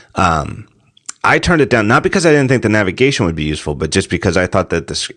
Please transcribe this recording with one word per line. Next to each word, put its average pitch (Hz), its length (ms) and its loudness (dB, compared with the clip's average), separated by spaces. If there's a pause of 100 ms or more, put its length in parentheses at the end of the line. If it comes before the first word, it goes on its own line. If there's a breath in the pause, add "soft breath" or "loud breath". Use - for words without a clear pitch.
(140 loud breath)
Um, 82 520 -2 (580)
I 143 140 2
turned 170 220 2
it 127 100 4
down, 110 180 2
not 139 140 2
because 180 220 -2
I 165 60 4
didn't 143 180 4
think 123 140 2
the 113 60 0
navigation 107 580 0
would 82 100 -2
be 78 80 -4
useful, 76 300 -4
but 76 160 -4
just 95 200 0
because 87 280 -2
I 90 80 2
thought 90 240 -2
that 85 160 -2
the - 60 -12
s-, - 240 -8